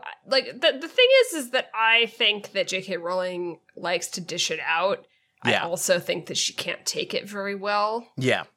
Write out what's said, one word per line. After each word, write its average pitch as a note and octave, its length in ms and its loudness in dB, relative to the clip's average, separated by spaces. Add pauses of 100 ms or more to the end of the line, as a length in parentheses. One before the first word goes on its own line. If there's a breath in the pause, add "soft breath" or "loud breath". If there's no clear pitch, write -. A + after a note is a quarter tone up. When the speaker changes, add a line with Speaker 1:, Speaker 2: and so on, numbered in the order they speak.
(260)
Speaker 1:
Like, C4 200 0
the, C#4 340 0
the D#4+ 80 -10
thing B4 200 4 (180)
is, B4 80 -8
is C#4 180 -4
that B3+ 240 -2
I A3+ 300 6
think G#3+ 480 0
that F#3+ 160 -2
J F#3+ 120 -4
K F#3+ 140 -6
Rowling F3+ 640 -4 (160)
likes E3+ 360 -2
to F#3+ 100 -8
dish E3+ 280 -4
it D#3+ 160 -4
out. E3+ 400 0 (400)
Speaker 2:
Yeah. - 180 2
Speaker 1:
I E3 40 -4
also F3 320 0
think F3 280 -6
that C#3+ 100 -6
she - 160 -2
can't - 320 -8
take - 280 -6
it G#3 140 -4
very G3+ 280 -8
well. G#3 600 -2
Speaker 2:
Yeah. A#2 300 0 (120)